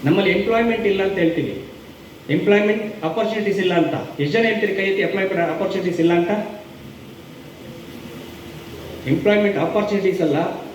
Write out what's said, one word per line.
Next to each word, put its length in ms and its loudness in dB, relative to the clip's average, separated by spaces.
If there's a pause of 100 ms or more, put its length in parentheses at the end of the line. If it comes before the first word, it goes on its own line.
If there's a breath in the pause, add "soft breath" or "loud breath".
ನಮ್ಮಲ್ಲಿ 260 6
ಎಂಪ್ಲಾಯ್ಮೆಂಟ್ 560 2
ಇಲ್ಲ 160 4
ಅಂತ 140 0
ಹೇಳ್ತೀವಿ, 440 2 (680)
ಎಂಪ್ಲಾಯ್ಮೆಂಟ್ 760 2
ಆಪರ್ಚುನಿಟೀಸ್ 540 0
ಇಲ್ಲ 140 2
ಅಂತ. 460 0
ಎಷ್ಟು 140 0
ಜನ 100 4
ಹೇಳ್ತೀರಿ 320 2
ಕೈ 80 -2
ಎತ್ತಿ 180 0
ಎಂಪ್ಲಾಯ್ಮೆಂಟ್ 400 0
ಆಪರ್ಚುನಿಟೀಸ್ 580 -2
ಇಲ್ಲ 140 6
ಅಂತ? 160 2 (2750)
ಎಂಪ್ಲಾಯ್ಮೆಂಟ್ 500 2
ಆಪರ್ಚುನಿಟೀಸ್ 640 2
ಅಲ್ಲ 420 0 (120)